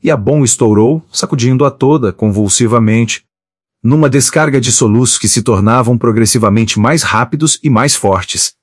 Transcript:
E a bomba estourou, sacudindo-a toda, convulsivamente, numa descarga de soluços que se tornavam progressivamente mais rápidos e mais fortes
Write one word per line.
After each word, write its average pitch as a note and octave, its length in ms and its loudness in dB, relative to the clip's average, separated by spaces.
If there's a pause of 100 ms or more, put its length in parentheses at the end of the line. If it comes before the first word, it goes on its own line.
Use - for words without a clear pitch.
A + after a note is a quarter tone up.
E E3 80 -2
a C#3 80 0
bomba C3+ 260 0
estourou, A#2 640 0
sacudindo-a C3 600 -2
toda, C3 420 0
convulsivamente, A2 1120 0 (580)
numa C#3+ 280 2
descarga C#3 500 0
de A#2+ 100 -2
soluços A#2+ 460 0
que C#3 120 -4
se B2 140 -2
tornavam A2+ 540 2
progressivamente A2 800 0
mais C3+ 240 0
rápidos C#3+ 600 -2
e D3+ 80 0
mais C3 240 0
fortes - 580 -2 (100)